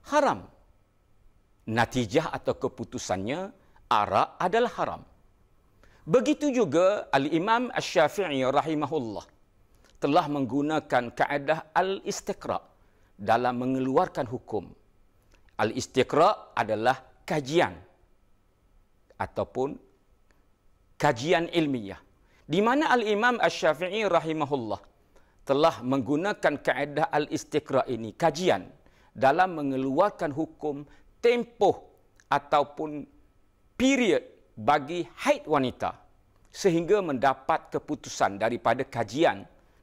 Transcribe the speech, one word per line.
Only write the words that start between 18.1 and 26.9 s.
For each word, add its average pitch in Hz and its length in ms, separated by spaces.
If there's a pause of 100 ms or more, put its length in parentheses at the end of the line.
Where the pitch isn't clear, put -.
ataupun 104 640 (1200)
kajian 147 480
ilmiah, 127 520 (440)
di 170 160
mana 254 320
Al-Imam 226 480
Asy-Syafi'i 175 640
rahimahullah 151 800 (640)
telah 143 320
menggunakan 143 800
kaedah 147 480